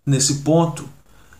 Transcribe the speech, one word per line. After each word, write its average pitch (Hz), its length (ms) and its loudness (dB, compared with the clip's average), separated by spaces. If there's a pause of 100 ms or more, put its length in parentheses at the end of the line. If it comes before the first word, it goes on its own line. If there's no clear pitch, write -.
nesse 139 280 0
ponto, 156 500 0 (540)